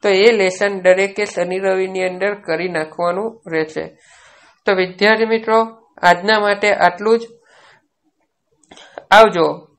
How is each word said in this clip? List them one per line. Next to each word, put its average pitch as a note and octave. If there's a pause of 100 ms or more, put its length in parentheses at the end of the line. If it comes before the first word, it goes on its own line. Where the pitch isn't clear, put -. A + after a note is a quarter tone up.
તો G#3
એ G3+
લેસન G3
દરેકે G3
શનિ F#3
રવિની F#3+
અંદર F#3
કરી F3
નાખવાનું F3
રહેશે. D#3 (800)
તો G3+
વિદ્યાર્થી G3+
મિત્રો, A3+ (340)
આજના F#3
માટે G#3
આટલું G#3
જ. A3+ (1900)
આવજો. F#3 (100)